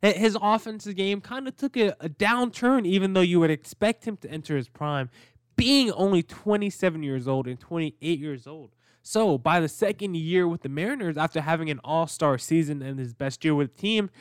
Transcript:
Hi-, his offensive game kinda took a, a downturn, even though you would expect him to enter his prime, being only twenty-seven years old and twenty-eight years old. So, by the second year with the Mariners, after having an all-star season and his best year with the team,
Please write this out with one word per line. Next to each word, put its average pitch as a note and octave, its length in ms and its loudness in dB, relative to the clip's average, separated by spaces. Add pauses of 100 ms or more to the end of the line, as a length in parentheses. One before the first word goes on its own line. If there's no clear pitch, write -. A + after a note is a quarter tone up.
Hi-, G3+ 80 8
his G#3 280 2
offensive G#3+ 560 -2
game G3 240 -2
kinda B3+ 300 -12
took - 260 -6
a, G#3+ 240 2
a - 80 -6
downturn, A#3+ 800 2
even F#3+ 280 2
though F#3+ 80 6
you F3 180 4
would E3 100 6
expect - 560 -2
him A3 120 -6
to - 120 -16
enter D#3 260 -6
his B2+ 140 -4
prime, C#3+ 400 -4 (460)
being C4 380 4
only F#3+ 280 2
twenty-seven F#3+ 800 -2
years C3 260 -4
old C3+ 200 0
and B2+ 120 -10
twenty-eight D#3+ 600 -4
years C#3 260 -10
old. C#3+ 300 -20 (260)
So, G3+ 380 2
by E3 200 4
the D#3+ 100 2
second G3+ 460 -2
year E3+ 320 2
with E3+ 140 -4
the C3+ 80 -8
Mariners, F3 480 -4
after D#3 240 0
having D#3+ 300 0
an C3+ 120 -6
all-star D#3 540 0
season D3 460 0
and C3+ 160 -8
his A#2+ 160 -8
best C3+ 280 -6
year D#3 120 2
with C#3+ 200 0
the - 60 -20
team, G#3 400 0